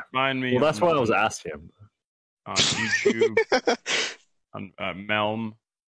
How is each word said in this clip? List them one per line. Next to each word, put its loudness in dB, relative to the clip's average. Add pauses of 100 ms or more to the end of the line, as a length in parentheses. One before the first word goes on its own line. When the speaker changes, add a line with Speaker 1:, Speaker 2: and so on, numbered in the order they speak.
(140)
Speaker 1:
find 0
me 0
Speaker 2:
Well, 4
that's 2
Speaker 1:
on, 4
Speaker 2:
what 4
I 4
was 2
asking. -2 (760)
Speaker 1:
on -6
YouTube, 0 (140)
Speaker 3:
<laughs> -2 (360)
Speaker 1:
on, -12
uh, -6
Melm. -2 (440)